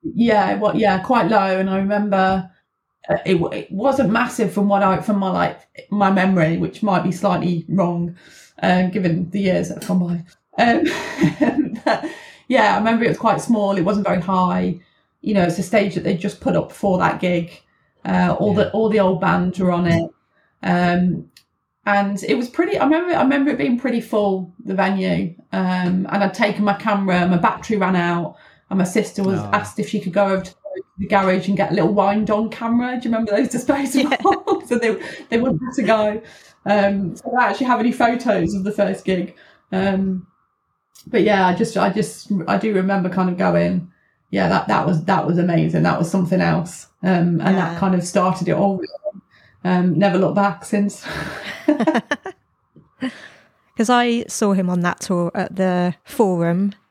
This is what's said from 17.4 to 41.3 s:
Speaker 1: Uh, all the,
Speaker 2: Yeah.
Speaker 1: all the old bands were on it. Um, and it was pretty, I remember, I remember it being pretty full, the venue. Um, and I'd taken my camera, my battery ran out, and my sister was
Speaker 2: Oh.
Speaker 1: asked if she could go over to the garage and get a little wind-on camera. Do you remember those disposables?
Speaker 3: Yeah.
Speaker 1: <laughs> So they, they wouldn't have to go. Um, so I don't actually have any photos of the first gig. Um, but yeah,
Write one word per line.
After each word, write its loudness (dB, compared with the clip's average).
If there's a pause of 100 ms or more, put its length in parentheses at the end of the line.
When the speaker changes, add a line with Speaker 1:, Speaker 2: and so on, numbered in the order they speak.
Speaker 1:
Uh, 2
all 2
the, 4
Speaker 2:
Yeah. 0
Speaker 1:
all 2
the 2
old 2
bands 0
were 2
on 0
it. 0 (500)
Um, 0 (560)
and 0
it 2
was -4
pretty, -2
I 2
remember, 2
I 2
remember 2
it -2
being 0
pretty -2
full, -2 (120)
the -4
venue. 0 (180)
Um, 0
and 0
I'd 0
taken 0
my 2
camera, 0
my 4
battery 0
ran 0
out, -2 (340)
and -2
my 2
sister -2
was 0
Speaker 2:
Oh. -8
Speaker 1:
asked -4
if -4
she -2
could -6
go 4
over -2
to -16 (420)
the -6
garage 2
and 0
get 0
a -2
little 2
wind-on 2
camera. -2
Do -6
you 0
remember -2
those 2
disposables? 0
Speaker 3:
Yeah. 0
Speaker 1:
<laughs> -20
So 0
they, 0 (340)
they 0
wouldn't 0
have -8
to 0
go. 0 (440)
Um, 0
so -20
I -6
don't 2
actually -2
have 2
any 2
photos 0
of -4
the -2
first -2
gig. -2 (360)
Um, -2 (800)
but 0
yeah, 4